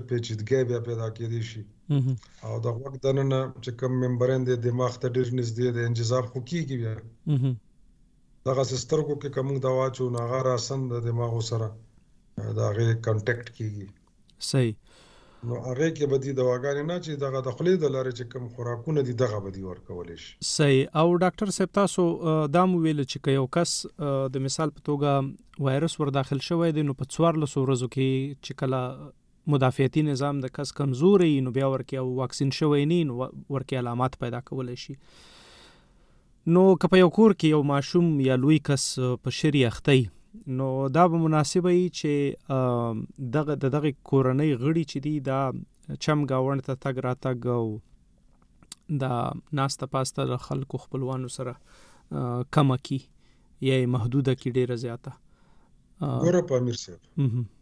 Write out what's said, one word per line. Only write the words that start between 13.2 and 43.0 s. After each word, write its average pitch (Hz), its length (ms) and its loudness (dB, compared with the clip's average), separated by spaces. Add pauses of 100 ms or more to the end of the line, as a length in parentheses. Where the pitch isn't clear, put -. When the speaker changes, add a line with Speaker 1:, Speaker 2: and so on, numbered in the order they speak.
Speaker 1:
کېږي. 104 380 -10 (520)
Speaker 2:
صحیح. 123 340 0 (680)
Speaker 1:
نو 120 120 -6
هغې 127 380 -2
کې 147 120 -2
به 135 120 2
دې 131 120 -4
دواګانې 127 560 0
نه 175 160 -4
چې 165 80 -10
دغه 135 320 -4
د 127 80 -6
خولې 160 260 2
د 156 100 2
لارې 131 260 0
چې 120 120 -10 (100)
کوم 123 140 -10
خوراکونه 120 540 -2
دي، 123 120 0
دغه 113 260 0
به 95 120 -6
دې 95 80 -12
ورکولی 87 560 -12
شي. - 260 -18
Speaker 2:
صحیح. 139 520 2
او 170 220 4
ډاکټر 180 340 0
صاحب، 185 240 -2
تاسو، 180 480 2
آ، 156 240 2
دا 170 200 4
مو 180 140 2
ویل 156 220 2
چې - 220 -6
که 143 80 2
یو 135 160 2
کس، - 380 -2
آ، 139 420 -4
د 135 100 -6
مثال 135 320 -2
په 147 100 -10
توګه 139 560 0 (240)
وایرس 139 400 0
ور 151 80 0
داخل 135 320 -2
شوی 170 320 0
دی، 151 100 0
نو 143 120 0
په 131 120 -8
څوارلسو 156 600 0
ورځو 127 200 0
کې 131 580 -2
چې - 100 -12
کله 131 580 -6 (360)
مدافعتي 135 540 4
نظام 143 380 0
د 131 80 -6
کس 139 260 -8
کمزوری 156 600 6
وي، 135 60 4
نو 127 120 -2
بیا 135 160 0
ورکې 135 280 -4
او 131 140 -4
واکسین 131 400 -2
شوی 147 360 2
نه 160 100 2
وي، 175 80 2
نو 131 120 -2
و-، 127 160 -6 (180)
ورکې 135 240 -6
علامات 123 460 -2
پیدا 120 220 -6
کولی 127 340 -8
شي. - 180 -14 (1500)
نو 185 280 8
که 175 120 2
په 185 100 6
یو 180 120 10
کور 220 220 8
کې 170 140 0
یو 151 180 4
ماشوم 143 560 2
یا 131 160 4
لوی 139 220 6
کس، 143 420 -2
آ، 127 160 0
په - 140 -8
شري 143 360 2
اخته 117 260 0
وي، 131 140 6 (420)
نو 135 400 -2
دا 160 200 6
به 170 100 2
مناسبه 160 520 2
وي 180 200 4
چې، 143 440 0 (160)
آ، 123 420 0 (280)